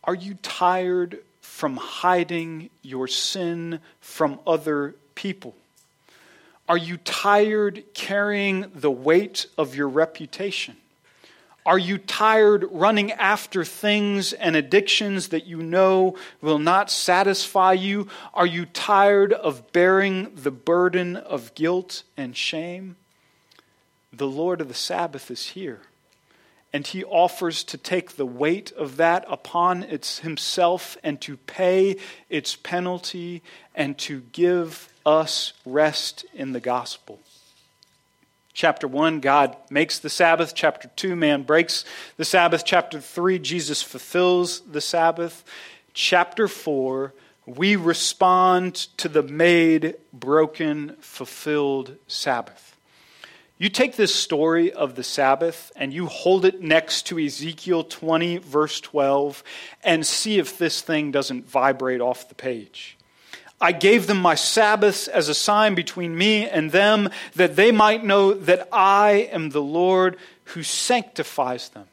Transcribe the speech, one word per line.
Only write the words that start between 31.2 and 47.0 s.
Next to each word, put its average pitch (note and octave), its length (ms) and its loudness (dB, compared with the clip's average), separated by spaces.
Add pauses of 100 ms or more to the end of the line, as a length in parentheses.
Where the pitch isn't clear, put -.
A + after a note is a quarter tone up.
to C#3+ 140 -14
pay F#3+ 600 0 (340)
its D3+ 240 -6
penalty F3+ 880 -8 (320)
and C#3+ 240 -6
to C#3 220 -10 (120)
give F3 560 -2 (160)
us D#3 480 0 (120)
rest D3 680 -2
in C3+ 200 -10
the B2 80 -6
gospel. B2 580 -6 (1300)
Chapter D3+ 360 0
one, D3+ 320 0
God C#3 340 2 (140)
makes D3+ 300 -2
the D#3 100 -10
Sabbath. E3 460 2
Chapter - 420 -2
two, F#3 180 -4
man D3 280 0
breaks D#3+ 420 0 (320)
the D#3 80 -6
Sabbath. E3+ 400 2
Chapter E3+ 380 0
three, F3+ 360 -2
Jesus D3+ 440 -6
fulfills F3+ 800 0
the D3 200 -10
Sabbath. E3 640 -2 (480)
Chapter F3+ 560 2
four, C3+ 640 -4 (320)